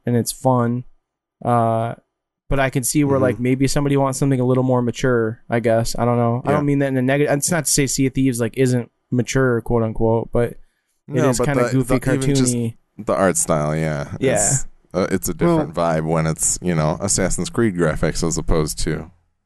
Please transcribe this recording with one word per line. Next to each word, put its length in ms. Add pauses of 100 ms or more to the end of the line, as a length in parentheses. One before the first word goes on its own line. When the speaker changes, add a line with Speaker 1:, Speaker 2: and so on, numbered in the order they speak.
Speaker 1:
and 100
it's 160
fun. 540 (580)
Uh, 520 (540)
but 100
I 100
can 140
see 200
where, 120
Speaker 2:
Mm-hmm. 80
Speaker 1:
like, 160
maybe 280
somebody 300
wants 220
something 200
a 60
little 180
more 180
mature, 680
I 120
guess. 360
I 80
don't 120
know. 280
I 60
Speaker 2:
Yeah. 60
Speaker 1:
don't 80
mean 140
that 80
in 100
a 40
negative. 340
It's 160
not 140
to 60
say 160
Sea 180
of 80
Thieves, 260
like, 180
isn't 320 (220)
mature, 500
quote 220
unquote, 480
but 200
it 80 (500)
Speaker 2:
No, 200
Speaker 1:
is 100
Speaker 2:
but 60
Speaker 1:
kinda 200
Speaker 2:
the, 60
Speaker 1:
goofy, 280
Speaker 2:
the, 140
even 220
just 180
Speaker 1:
cartoony. 240 (200)
Speaker 2:
the 180
art 220
style, 380
yeah. 460
Speaker 1:
Yeah. 140
Speaker 2:
It's, 300 (280)
uh, 180
it's 160
a 60
different 420
Speaker 3:
Well 260
Speaker 2:
vibe 60
when 200
it's, 340
you 140
know, 260
Assassin's 480
Creed 260
graphics 500
as 120
opposed 420
to 320 (340)